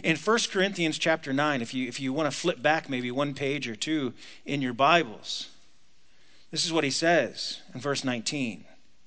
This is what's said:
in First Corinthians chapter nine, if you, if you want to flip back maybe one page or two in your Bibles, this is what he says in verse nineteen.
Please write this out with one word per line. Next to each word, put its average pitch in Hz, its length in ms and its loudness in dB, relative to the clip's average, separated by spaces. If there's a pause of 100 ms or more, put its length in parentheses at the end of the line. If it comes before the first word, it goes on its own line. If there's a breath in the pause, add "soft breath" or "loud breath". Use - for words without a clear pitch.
in 165 120 4
First 220 360 2
Corinthians 180 460 2
chapter 160 340 0
nine, 143 300 2
if 117 140 -6
you, 127 120 -2
if 120 120 -8
you 135 120 -2
want 143 200 0
to - 40 -8
flip 170 240 0
back 147 300 2
maybe 123 220 -2
one 139 240 -2
page 135 320 -4
or 113 80 -6
two 143 380 -2 (320 loud breath)
in 143 180 -2
your 123 100 -2
Bibles, 135 760 2 (1000 soft breath)
this 160 160 -2
is 170 80 -2
what 156 100 2
he 175 60 2
says 165 720 2 (120)
in 127 80 -10
verse 139 220 -2
nineteen. 123 640 -4 (420)